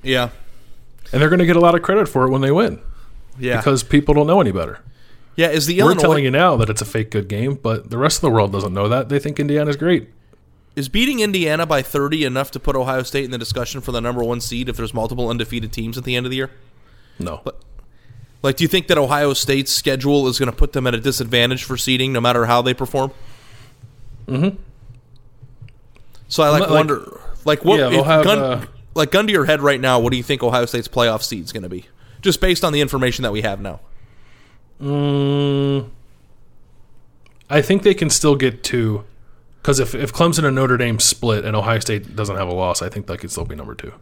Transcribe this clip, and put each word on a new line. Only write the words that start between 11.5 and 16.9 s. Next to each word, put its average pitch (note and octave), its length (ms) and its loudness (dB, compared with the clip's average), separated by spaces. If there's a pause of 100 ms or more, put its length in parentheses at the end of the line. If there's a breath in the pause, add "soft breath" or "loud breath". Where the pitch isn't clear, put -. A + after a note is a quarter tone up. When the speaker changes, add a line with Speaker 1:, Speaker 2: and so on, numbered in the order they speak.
Speaker 1:
by D3+ 160 0
thirty D3 440 -2
enough C3 260 -2
to C#3+ 80 -10
put C#3 160 -2
Ohio C3 280 -2
State C#3 200 -4
in B2+ 80 -8
the B2+ 60 -8
discussion A#2 420 -6
for B2 140 -8
the A#2+ 80 -2
number B2 240 -4
one A#2+ 160 -4
seed B2 260 -6
if A#2 80 -6
there's A2+ 180 -8
multiple A#2 360 -4
undefeated A2 420 -6
teams A2+ 260 -8
at A#2+ 60 -12
the B2+ 140 -2
end B2 80 -4
of B2+ 60 -6
the C3 40 -6
year? C3 160 -4 (680 soft breath)